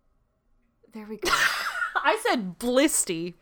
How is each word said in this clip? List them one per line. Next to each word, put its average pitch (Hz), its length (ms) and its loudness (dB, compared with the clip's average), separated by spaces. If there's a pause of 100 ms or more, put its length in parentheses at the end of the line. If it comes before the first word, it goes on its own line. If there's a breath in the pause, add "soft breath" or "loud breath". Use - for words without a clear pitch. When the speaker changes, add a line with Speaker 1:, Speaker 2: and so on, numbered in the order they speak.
(920)
Speaker 1:
There 214 140 -12
we 214 120 -10
go. - 160 0
<laughs> - 600 -2
Speaker 2:
I 370 320 2
said 202 300 -2
Blisty, 240 840 2